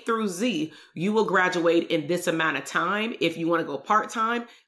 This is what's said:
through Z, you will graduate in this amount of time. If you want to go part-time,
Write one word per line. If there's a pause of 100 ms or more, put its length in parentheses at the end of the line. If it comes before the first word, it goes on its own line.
through
Z, (220)
you
will
graduate
in
this
amount
of
time.
If
you
want
to
go
part-time, (220)